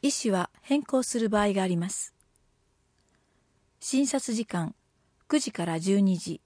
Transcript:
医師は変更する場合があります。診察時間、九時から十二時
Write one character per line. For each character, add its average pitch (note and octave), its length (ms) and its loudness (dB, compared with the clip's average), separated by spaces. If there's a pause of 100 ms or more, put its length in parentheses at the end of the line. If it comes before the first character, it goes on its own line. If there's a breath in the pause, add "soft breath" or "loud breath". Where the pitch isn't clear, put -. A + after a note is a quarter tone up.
医 C#4+ 80 2
師 - 200 -2
は F#3 200 0 (100)
変 C#4+ 220 0
更 C4 200 0
す - 160 -4
る A3+ 100 0
場 G#3 140 2
合 G#3 100 2
が F#3+ 100 0
あ F#3 40 0
り F3+ 100 0
ま F3 120 -2
す。 - 260 -8 (1700)
診 C4+ 260 0
察 C4 280 -2
時 A3 100 -2
間、 F3 300 -6 (540)
九 D4+ 100 4
時 - 120 -2
か - 140 -4
ら E3 160 -2
十 G3 200 4
二 F#3+ 180 4
時 D#3 280 -8